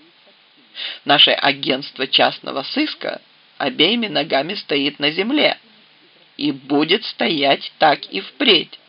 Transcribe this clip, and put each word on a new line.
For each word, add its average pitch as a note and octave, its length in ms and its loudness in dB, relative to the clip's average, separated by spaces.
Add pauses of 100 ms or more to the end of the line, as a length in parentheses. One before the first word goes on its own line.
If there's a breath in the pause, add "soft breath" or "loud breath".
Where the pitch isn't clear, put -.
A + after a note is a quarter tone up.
(1040 loud breath)
Наше D3 260 6
агентство C#3 760 -2
частного C3 560 0
сыска - 580 -6 (360)
обеими D#3+ 500 0
ногами D3 480 -2
стоит D3 440 -2
на D3 120 0
земле G#3+ 460 0 (800)
и D3 140 -2
будет C#3+ 540 0
стоять D3 720 0
так D3 340 2
и F#2+ 100 -6
впредь. - 680 0